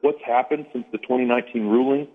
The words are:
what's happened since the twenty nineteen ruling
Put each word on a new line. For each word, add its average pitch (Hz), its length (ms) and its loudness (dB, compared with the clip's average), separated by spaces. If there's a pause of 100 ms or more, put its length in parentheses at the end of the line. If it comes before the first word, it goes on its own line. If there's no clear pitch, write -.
what's 147 240 0
happened 127 480 0
since 120 180 -6
the 113 60 -8
twenty 127 280 0
nineteen 120 420 -2
ruling 135 480 2